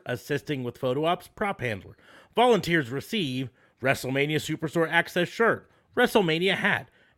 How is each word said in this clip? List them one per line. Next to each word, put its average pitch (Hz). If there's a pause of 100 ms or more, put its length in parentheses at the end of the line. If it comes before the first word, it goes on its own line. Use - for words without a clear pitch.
assisting 135
with 120
photo 135
ops, 180
prop 202
handler. 107 (400)
Volunteers 175
receive 131 (320)
WrestleMania 139
Superstore 156
Access 170
shirt, 202 (260)
WrestleMania 190
hat, 190 (280)